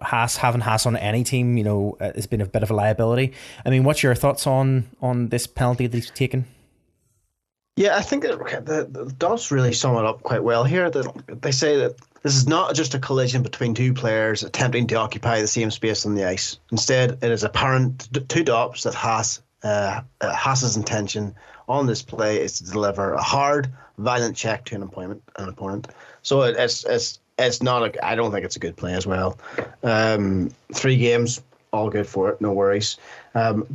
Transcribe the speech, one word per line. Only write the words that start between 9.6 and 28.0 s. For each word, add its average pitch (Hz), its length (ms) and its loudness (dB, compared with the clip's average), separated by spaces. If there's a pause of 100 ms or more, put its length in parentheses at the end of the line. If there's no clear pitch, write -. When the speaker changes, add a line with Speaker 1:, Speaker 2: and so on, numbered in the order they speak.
Speaker 2:
sum 127 240 2
it 110 80 2
up 110 180 -2
quite 107 220 -2
well 117 180 4
here. 170 280 2
That 127 520 -6
they 143 80 -2
say 147 280 2
that 123 180 0 (260)
this 139 140 2
is 127 100 4
not 165 280 2
just 147 200 -2
a 135 60 -2
collision 131 420 0
between 120 320 -2
two 127 200 2
players 110 500 0
attempting 120 440 0
to 113 60 -2
occupy 113 460 0
the 107 80 0
same 110 240 0
space 107 340 -2
on 104 80 0
the 98 100 0
ice. 92 340 -4 (120)
Instead, 127 520 2
it 120 100 2
is 107 100 0
apparent 131 680 0
t-, 139 80 0
to 165 240 -2
Dops 117 400 0
that 110 100 -2
Haas, 113 480 -2 (220)
uh, 104 380 -2 (180)
uh, 107 140 -2
Haas's 131 420 0
intention 104 580 -4 (340)
on 135 180 0
this 110 160 -2
play 107 380 -2
is 92 180 -4
to 87 120 -10
deliver 98 440 -2
a 69 80 -2
hard, 139 500 0 (260)
violent 117 380 0
check 110 300 -4
to 110 100 -8
an 98 60 -8
opponent. 95 400 -10 (140)
An 95 120 -10
opponent. 98 400 -8 (340)
So 139 200 2
it, 120 140 2
it's, 120 280 -2
it's, - 340 -2 (200)
it's 123 220 2
not 120 360 0
a, - 100 -4